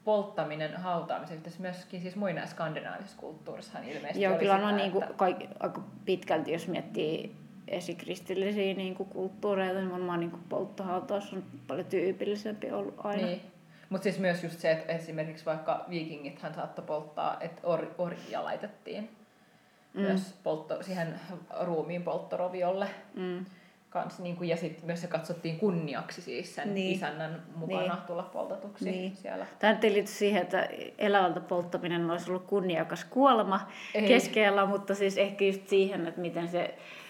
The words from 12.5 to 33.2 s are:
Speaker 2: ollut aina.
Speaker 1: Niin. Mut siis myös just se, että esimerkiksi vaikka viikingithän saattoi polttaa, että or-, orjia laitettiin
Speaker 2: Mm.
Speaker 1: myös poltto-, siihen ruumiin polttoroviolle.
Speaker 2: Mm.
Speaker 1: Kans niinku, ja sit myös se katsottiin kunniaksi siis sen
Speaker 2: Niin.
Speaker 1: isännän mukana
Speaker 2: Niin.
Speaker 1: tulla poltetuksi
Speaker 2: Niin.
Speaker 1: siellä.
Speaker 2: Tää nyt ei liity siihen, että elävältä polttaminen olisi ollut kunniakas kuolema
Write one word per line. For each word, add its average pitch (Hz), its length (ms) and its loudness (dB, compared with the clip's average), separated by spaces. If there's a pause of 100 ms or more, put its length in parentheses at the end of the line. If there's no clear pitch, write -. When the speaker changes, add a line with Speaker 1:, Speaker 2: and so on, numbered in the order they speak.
Speaker 2:
ollut 196 240 -4 (100)
aina. 202 220 0
Speaker 1:
Niin. 180 140 -2 (500)
Mut 175 120 -2
siis 180 160 0
myös 175 260 2
just 165 140 -4
se, 165 120 2
että 160 220 2
esimerkiksi 160 540 -4
vaikka 156 440 0
viikingithän 156 640 -6
saattoi 160 300 -8
polttaa, 156 560 -2
että - 260 -8
or-, 160 200 2 (120)
orjia - 460 -4
laitettiin 208 680 -8 (840)
Speaker 2:
Mm. 190 80 -2
Speaker 1:
myös 190 320 0 (100)
poltto-, 156 380 -2
siihen 180 320 -4 (460)
ruumiin 170 420 -2
polttoroviolle. 180 840 0 (280)
Speaker 2:
Mm. 185 320 -4 (440)
Speaker 1:
Kans - 280 -4
niinku, 175 260 -4
ja 165 120 2
sit - 260 -6
myös 170 180 -4
se 175 60 -8
katsottiin 160 520 -4
kunniaksi 165 640 0
siis 131 320 -8
sen 196 200 -2
Speaker 2:
Niin. 190 220 2
Speaker 1:
isännän 160 460 -4 (140)
mukana 185 380 0
Speaker 2:
Niin. 185 120 -8
Speaker 1:
tulla 175 160 -4
poltetuksi 190 680 -4
Speaker 2:
Niin. 185 260 -2
Speaker 1:
siellä. 190 300 -6 (120)
Speaker 2:
Tää 214 140 8
nyt 220 120 4
ei 214 80 8
liity 202 180 4
siihen, 202 320 4
että 185 260 2 (300)
elävältä 185 420 6
polttaminen 175 680 0
olisi 170 200 -2
ollut 185 160 -2
kunniakas 175 580 2
kuolema 220 600 6 (280)